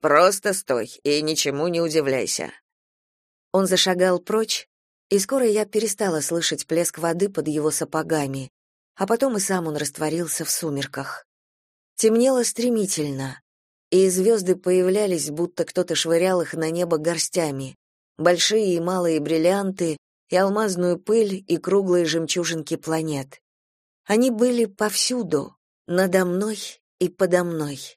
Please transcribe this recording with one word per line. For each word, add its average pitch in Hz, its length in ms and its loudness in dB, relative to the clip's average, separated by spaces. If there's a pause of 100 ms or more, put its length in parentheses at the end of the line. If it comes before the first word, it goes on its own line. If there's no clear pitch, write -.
"Просто 185 520 4
стой 120 500 -4
и 147 180 0
ничему 151 460 -2
не 170 140 -2
удивляйся". 139 680 -2 (1000)
Он 190 160 2
зашагал 180 520 2
прочь, 220 480 -4 (420)
и 196 100 2
скоро 254 260 0
я 214 200 2
перестала 196 560 -2
слышать 160 440 -4
плеск 165 320 -2
воды 170 320 -2
под 160 180 -6
его 151 220 0
сапогами, 151 800 -4 (460)
а 190 120 -4
потом 233 300 0
и - 20 -2
сам 185 280 -2
он 151 100 -4
растворился 156 680 -4
в - 80 -6
сумерках. 139 760 -6 (720)
Темнело 240 480 4
стремительно — 160 1000 -2 (480)
и 190 200 6
звезды 185 460 2
появлялись, 185 760 0
будто 170 360 -4
кто-то 180 300 -2
швырял 170 460 2
их 151 120 -6
на 160 160 -2
небо 170 280 0
горстями, 151 800 -2 (420)
большие 180 580 2
и 165 40 0
малые 170 400 0
бриллианты, 165 800 0 (320)
и 180 60 0
алмазную 185 640 0
пыль, 208 480 0
и 170 100 0
круглые 180 480 2
жемчужинки 165 720 -4
планет. 156 640 -6 (680)
Они 233 240 4
были 240 360 2
повсюду, 208 880 -2 (300)
надо 185 400 2
мной 196 340 -2 (400)
и 180 80 0
подо 180 380 2
мной. 151 340 -6 (180)